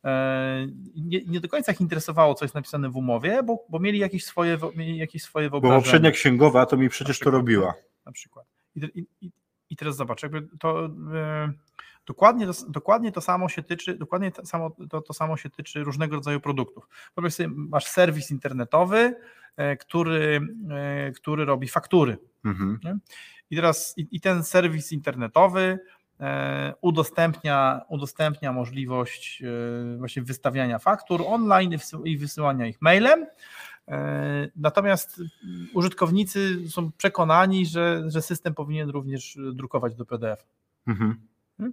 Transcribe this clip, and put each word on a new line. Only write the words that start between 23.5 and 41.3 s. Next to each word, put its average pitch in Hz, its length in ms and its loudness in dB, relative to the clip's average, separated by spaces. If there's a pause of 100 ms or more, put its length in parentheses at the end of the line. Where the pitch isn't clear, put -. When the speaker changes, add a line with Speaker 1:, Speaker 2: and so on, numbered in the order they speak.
Speaker 1:
I 151 60 -4
teraz 165 420 0
i, 156 120 -6
i 180 100 -8
ten 180 240 0
serwis 160 480 2
internetowy, 175 840 2 (420)
e, 139 600 -4
udostępnia, 151 1080 2
udostępnia 143 640 -4
możliwość, 127 880 -6
e, 120 560 -6
właśnie 127 240 -8
wystawiania 123 560 -2
faktur 185 480 0
online 196 460 4
i 160 60 -4
wsy-, - 260 -10
i 160 140 -2
wysyłania 143 480 -2
ich 110 160 -8
mailem. 240 440 6 (600)
E, 143 680 -4
natomiast 175 640 0 (520)
użytkownicy 185 960 0
są 165 220 -6
przekonani, 185 760 4
że, 170 400 0
że 156 160 -2
system 160 320 -6
powinien 151 360 -6
również 135 480 -8 (140)
drukować 123 420 -4
do 120 100 -12
P 120 140 -8
D 110 140 -4
F. - 140 -12 (400)
Speaker 2:
Mhm. 110 340 -2 (380)